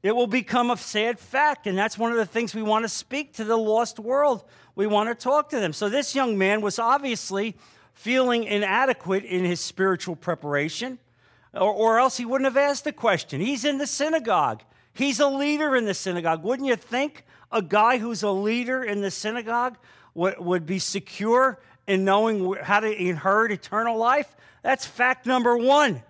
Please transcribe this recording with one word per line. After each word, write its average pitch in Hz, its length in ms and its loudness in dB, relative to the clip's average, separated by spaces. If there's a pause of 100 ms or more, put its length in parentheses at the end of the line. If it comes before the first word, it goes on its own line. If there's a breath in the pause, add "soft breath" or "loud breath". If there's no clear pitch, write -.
It 202 100 2
will 240 140 2
become 240 440 0
a 233 40 2
sad 220 440 -4
fact, 285 480 -2
and 190 100 -2
that's 208 200 -2
one 233 140 -2
of 233 60 0
the 220 80 0
things 226 280 -4
we 220 100 -6
want 214 200 2
to 220 60 -6
speak - 460 -8
to 220 100 -8
the 220 120 0
lost 220 400 0
world. 254 460 0 (320 soft breath)
We 202 120 0
want 208 200 2
to 233 80 -4
talk 294 360 0
to 269 100 -2
them. 170 100 -2
So 208 160 -4
this 262 280 -2
young 247 220 0
man 196 220 2
was 208 200 -2
obviously 233 760 -2 (380 soft breath)
feeling 247 500 0
inadequate 208 800 0
in 180 220 -2
his 175 160 -2
spiritual 185 560 -2
preparation, 165 840 -4 (540 soft breath)
or, 208 180 2
or 220 280 4
else 254 180 4
he 247 80 -6
wouldn't 262 200 0
have 254 120 2
asked 285 260 2
the 302 80 -4
question. 185 480 0
He's 233 240 -2
in 285 140 0
the 277 100 -2
synagogue. 220 760 0 (300 soft breath)
He's 269 280 0
a 285 80 4
leader 285 480 0
in 226 80 0
the 196 80 -2
synagogue. 165 500 -2
Wouldn't 254 240 -2
you 240 80 2
think 269 480 -6 (280 soft breath)
a 220 100 0
guy 214 380 2
who's 220 240 -6
a 202 80 0
leader 233 520 -2
in 208 160 -4
the 196 120 -4
synagogue 233 680 -4 (360 soft breath)
would, 170 260 -2
would 175 260 -2
be 185 140 -4
secure 233 840 0 (260 soft breath)
in 190 160 2
knowing 202 400 2
wh-, 185 180 -2
how 202 180 2
to 214 120 0
inherit 196 600 0
eternal 220 460 -4
life? 254 380 0 (260 soft breath)
That's 262 240 0
fact 254 400 0
number 240 320 4
one. 247 520 4